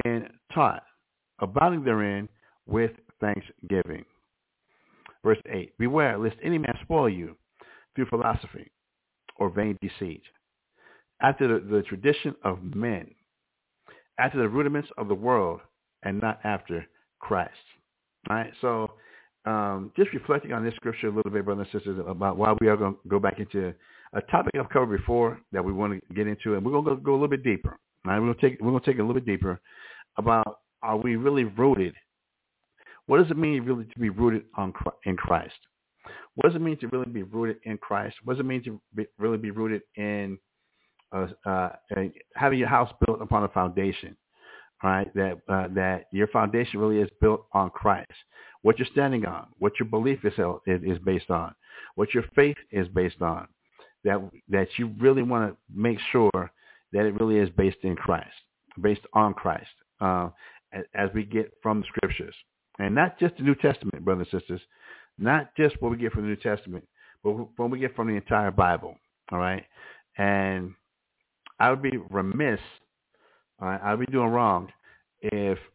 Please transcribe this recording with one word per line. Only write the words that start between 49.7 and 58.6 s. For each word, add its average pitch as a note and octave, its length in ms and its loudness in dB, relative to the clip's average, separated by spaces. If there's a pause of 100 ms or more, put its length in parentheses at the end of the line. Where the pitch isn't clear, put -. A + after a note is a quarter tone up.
your A#2 100 -2
belief A#2 360 0
is, G2+ 80 0 (340)
is, F#2 160 2
is F2+ 220 0
based F#2+ 260 0
on, E2 240 -2 (400)
what - 180 0
your A#2 120 0 (100)
faith D3 220 6 (160)
is F#2+ 160 0
based F2+ 340 0
on, E2 240 -2 (560)
that, G2+ 180 0 (280)
that G2 200 2 (100)
you A#2 200 -4
really C3 240 6
wanna A#2 340 0 (160)
make G#2+ 260 0 (120)
sure G2 400 4 (420)
that G#2 140 2
it G2+ 140 0
really A2 180 4
is G2 120 4
based F#2+ 320 2
in F#2 120 0
Christ, - 400 -2 (460)